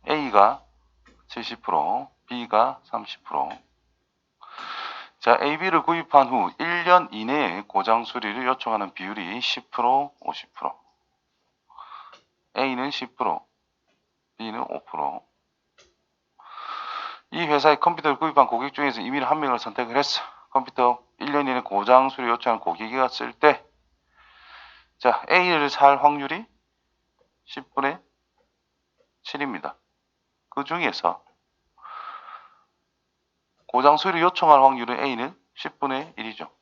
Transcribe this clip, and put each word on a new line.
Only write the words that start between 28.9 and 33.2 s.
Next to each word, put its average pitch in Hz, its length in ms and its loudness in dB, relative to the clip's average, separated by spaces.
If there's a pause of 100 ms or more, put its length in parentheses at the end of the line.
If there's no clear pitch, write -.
칠입니다. 131 520 -8 (720)
그 139 140 -6
중에서 139 600 -4 (2500)